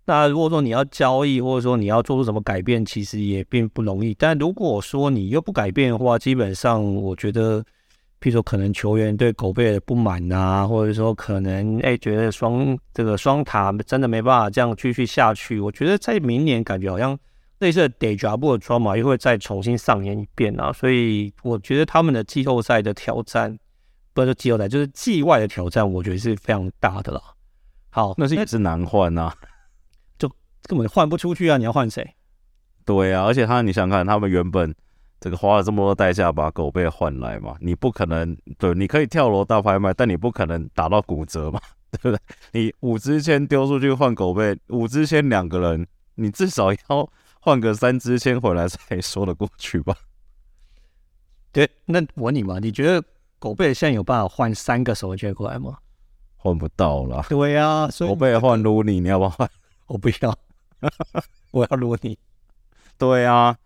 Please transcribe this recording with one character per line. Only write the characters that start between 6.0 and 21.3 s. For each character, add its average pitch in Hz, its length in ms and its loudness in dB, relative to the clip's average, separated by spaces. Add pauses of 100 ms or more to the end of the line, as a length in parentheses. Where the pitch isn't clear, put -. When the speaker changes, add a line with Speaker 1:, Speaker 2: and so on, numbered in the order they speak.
Speaker 1:
基 131 160 0
本 107 200 0
上 107 420 0
我 98 180 -4
觉 104 160 -4
得， 110 300 0 (580)
譬 131 120 0
如 - 0 -
说 117 120 2
可 - 140 -4
能 98 160 0
球 104 240 0
员 107 180 0
对 120 200 2
狗 95 180 -2
贝 120 140 2
尔 107 80 2
的 98 60 0
不 - 140 -4
满 90 380 0
啊， 95 340 2
或 110 200 0
者 107 80 0
说 110 200 0
可 98 260 -4
能， 98 400 -2
哎， 127 180 0
觉 107 180 -2
得 110 160 0
双-， 127 420 0 (200)
这 117 100 -2
个 104 140 0
双 139 260 2
塔 98 260 0 (160)
真 131 140 0
的 131 80 2
没 113 140 0
办 123 180 4
法 107 80 0
这 101 140 0
样 117 120 0
继 127 200 -4
续 127 100 -2
下 113 300 2
去， 107 260 -6
我 101 100 -2
觉 139 160 -2
得 196 120 2
在 220 200 -2
明 127 240 0
年 123 220 0
感 95 160 -4
觉 95 100 -4
好 92 80 -4
像 135 180 -2 (420)
类 185 120 2
似 165 160 4
的 135 40 0
deja 107 440 -2
vu 131 220 2
的 - 20 0
trauma 110 380 0
又 113 80 0
会 131 140 2
再 123 180 2
重 101 260 -6
新 120 140 0
上 110 260 0
演 101 160 -6
一 104 160 -8
遍 107 240 0
啊。 139 140 -2
所 131 180 0
以 110 400 0 (120)